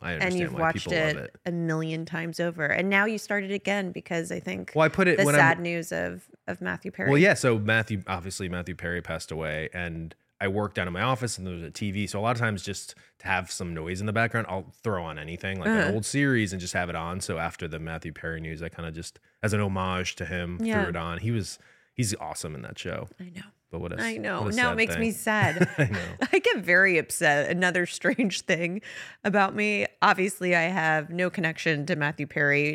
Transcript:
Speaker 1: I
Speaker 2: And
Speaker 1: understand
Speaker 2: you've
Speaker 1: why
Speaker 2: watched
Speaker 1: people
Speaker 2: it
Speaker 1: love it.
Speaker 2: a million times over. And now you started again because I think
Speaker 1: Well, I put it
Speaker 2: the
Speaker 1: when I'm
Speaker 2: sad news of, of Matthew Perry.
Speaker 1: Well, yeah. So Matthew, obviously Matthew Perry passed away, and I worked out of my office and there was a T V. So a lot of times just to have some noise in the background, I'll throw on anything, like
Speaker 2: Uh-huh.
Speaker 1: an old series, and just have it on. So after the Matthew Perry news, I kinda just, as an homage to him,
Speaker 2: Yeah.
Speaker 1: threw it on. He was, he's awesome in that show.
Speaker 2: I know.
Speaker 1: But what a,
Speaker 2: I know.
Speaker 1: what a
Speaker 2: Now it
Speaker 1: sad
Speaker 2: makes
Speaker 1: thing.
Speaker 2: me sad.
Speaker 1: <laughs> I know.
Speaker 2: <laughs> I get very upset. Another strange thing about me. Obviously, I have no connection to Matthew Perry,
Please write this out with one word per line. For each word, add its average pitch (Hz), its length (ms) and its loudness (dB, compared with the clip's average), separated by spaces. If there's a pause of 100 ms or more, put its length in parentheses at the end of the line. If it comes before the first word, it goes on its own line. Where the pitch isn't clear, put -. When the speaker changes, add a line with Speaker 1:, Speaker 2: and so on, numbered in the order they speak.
Speaker 1:
I - 100 -4
Speaker 2:
And - 120 -2
Speaker 1:
understand 185 180 0
Speaker 2:
you've 175 140 -2
Speaker 1:
why - 40 -4
Speaker 2:
watched 160 160 2 (140)
Speaker 1:
people 180 40 0
Speaker 2:
it 156 220 2
Speaker 1:
love - 80 -8
it. - 120 -12 (100)
Speaker 2:
a 180 80 -2
million 160 520 -2
times 165 360 -6
over. 170 240 0
And 170 240 2
now 196 160 4
you 220 120 0
started 202 320 -2
again 196 440 -2
because 170 360 -4
I 175 120 -6
think 185 340 -8
Speaker 1:
Well, 160 80 6
I 160 60 6
put 190 180 4
it 160 100 6
Speaker 2:
the 156 60 6
Speaker 1:
when 147 120 6
I'm 190 40 8
Speaker 2:
sad 170 220 8
news 170 320 -4
of, 175 340 -4 (200)
of 180 120 -6
Matthew 180 320 -6
Perry. 185 180 0
Speaker 1:
Well, 139 80 8
yeah. 180 160 8
So 123 260 4
Matthew, 107 480 2
obviously 90 420 -4
Matthew 90 260 -6
Perry 87 260 -4
passed 80 300 -8
away, 78 420 -4
and 82 400 -8 (280)
I 98 80 0
worked 104 280 -2
out 92 100 0
of 87 40 -4
my 87 100 -2
office 120 360 0
and 92 100 -8
there 90 60 -6
was 85 100 -8
a 78 80 -10
T 104 200 -4
V. 98 160 -2
So 101 120 -4
a - 20 -2
lot 117 140 2
of 113 60 -2
times 107 200 0
just - 320 -10 (260)
to - 80 -10
have 92 220 0
some 85 240 -6
noise 85 280 -4
in 104 40 -2
the 110 80 0
background, 113 360 0
I'll 92 240 -6 (100)
throw 98 180 -2
on 80 160 -6
anything, 87 420 -6
like 202 100 0
Speaker 2:
Uh-huh. 220 100 4
Speaker 1:
an 143 160 2
old 110 100 -2
series, 131 460 4
and 95 80 -4
just 87 140 -6
have 90 160 -2
it 82 60 -6
on. 85 260 -4
So 85 160 -4
after 82 320 -4
the 78 100 -6
Matthew 80 320 -8
Perry 82 300 -8
news, 80 200 -8
I 82 60 -6
kinda 82 240 -10
just, 82 300 -12 (200)
as 107 120 2
an 104 80 2
homage 92 560 -2
to 90 80 -6
him, 87 360 -6
Speaker 2:
Yeah. 220 200 0
Speaker 1:
threw 92 80 0
it 85 80 -4
on. 85 220 -4
He 107 120 -2
was, 107 260 -4 (360)
he's 107 220 0
awesome 78 380 -8
in 65 100 -10
that 55 140 -12
show. - 300 -6 (100)
Speaker 2:
I 180 160 -14
know. 180 100 -14 (280)
Speaker 1:
But 165 100 -6
what 175 120 -6
a, - 80 -6
Speaker 2:
I 226 160 -4
know. 208 240 -4
Speaker 1:
what 196 120 -2
a - 20 -2
Speaker 2:
Now 247 140 2
it - 20 2
Speaker 1:
sad 233 60 -2
Speaker 2:
makes 220 160 2
Speaker 1:
thing. 226 80 0
Speaker 2:
me 226 100 2
sad. 190 600 2
Speaker 1:
<laughs> - 40 -4
I 156 80 4
know. 101 140 0 (220)
Speaker 2:
<laughs> - 120 0
I 392 60 6
get 440 180 4
very 180 400 6
upset. 151 540 2
Another 180 340 2
strange 196 560 0
thing 175 400 0 (420)
about 196 300 4
me. 208 320 0 (160)
Obviously, 185 540 4
I 170 80 4
have 160 480 2
no 175 180 0
connection 160 560 0
to 170 100 0
Matthew 147 300 -2
Perry, 147 500 4